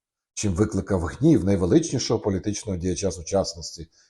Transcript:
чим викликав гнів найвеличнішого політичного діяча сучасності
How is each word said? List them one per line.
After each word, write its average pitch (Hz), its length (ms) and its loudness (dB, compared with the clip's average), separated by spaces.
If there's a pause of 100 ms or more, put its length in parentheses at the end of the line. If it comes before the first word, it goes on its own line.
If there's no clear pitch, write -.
(340)
чим 101 200 -2
викликав 95 460 0
гнів 113 440 4
найвеличнішого 104 760 2
політичного 98 580 -4
діяча 90 320 -2
сучасності 85 800 -6 (200)